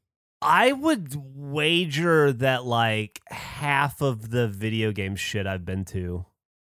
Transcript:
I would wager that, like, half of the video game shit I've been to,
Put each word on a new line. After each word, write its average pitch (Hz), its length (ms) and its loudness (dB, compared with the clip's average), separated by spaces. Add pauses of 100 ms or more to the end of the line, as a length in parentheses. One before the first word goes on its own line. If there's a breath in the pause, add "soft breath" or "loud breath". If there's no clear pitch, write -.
(420)
I 247 300 6
would 262 440 0
wager 147 1160 2
that, 127 320 0
like, 113 640 0
half 143 720 -2
of 113 300 -2
the 120 180 2
video 110 440 -2
game 98 240 -4
shit 98 300 -4
I've 95 200 -6
been 95 200 -4
to, 90 380 -6 (400)